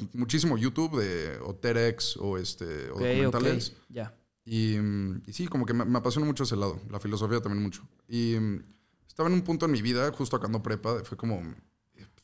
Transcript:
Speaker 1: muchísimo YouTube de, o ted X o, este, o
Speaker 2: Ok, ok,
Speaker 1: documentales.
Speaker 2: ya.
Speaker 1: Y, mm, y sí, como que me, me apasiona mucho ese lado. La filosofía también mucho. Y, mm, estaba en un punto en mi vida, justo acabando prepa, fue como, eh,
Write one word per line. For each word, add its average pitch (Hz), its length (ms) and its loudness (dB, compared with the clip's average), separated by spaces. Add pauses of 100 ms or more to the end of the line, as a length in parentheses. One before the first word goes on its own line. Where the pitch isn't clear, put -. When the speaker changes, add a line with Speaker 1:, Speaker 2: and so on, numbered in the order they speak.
(140)
Speaker 1:
muchísimo 123 440 2
YouTube 147 400 0
de, 85 420 0
o 85 160 -6
ted 117 200 0 (140)
X - 320 -2
o, 98 160 -2
este, 80 520 -6
o 64 60 -8
Speaker 2:
Ok, 95 60 -2
ok, 123 60 2 (160)
Speaker 1:
documentales. 123 520 2 (140)
Speaker 2:
ya. 110 260 -10 (300)
Speaker 1:
Y, 110 320 2
mm, 101 500 0
y 101 60 -10
sí, 175 140 -4
como 131 180 0
que - 80 0
me, 117 100 2
me 123 140 2
apasiona 123 280 0
mucho 143 180 0
ese 117 120 0
lado. 101 240 0 (100)
La 104 120 -8
filosofía 107 400 0
también 101 220 0
mucho. 98 180 -6 (260)
Y, 117 320 0
mm, 107 240 -2 (420)
estaba - 220 -2
en 180 80 4
un 180 60 4
punto 165 240 0
en 156 80 4
mi 113 80 2
vida, 123 320 2
justo 131 240 0
acabando 113 260 -2
prepa, 110 400 -2
fue - 140 -10
como, 113 220 -2
eh, - 680 -14 (180)